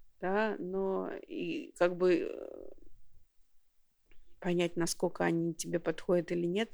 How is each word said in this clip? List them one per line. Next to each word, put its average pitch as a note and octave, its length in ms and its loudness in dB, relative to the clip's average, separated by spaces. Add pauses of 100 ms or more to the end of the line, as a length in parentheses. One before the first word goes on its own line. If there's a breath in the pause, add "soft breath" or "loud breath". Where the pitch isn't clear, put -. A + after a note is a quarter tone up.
(220)
Да, G3+ 380 2
но F#3+ 520 0 (160)
и - 500 -4
как F3+ 200 4
бы, F3+ 160 6 (180)
э, - 380 -10 (1700)
понять, F3 380 2
насколько F3 480 0
они E3+ 300 2
тебе E3+ 240 -2
подходят E3+ 520 2
или F3 160 2
нет, G3+ 260 0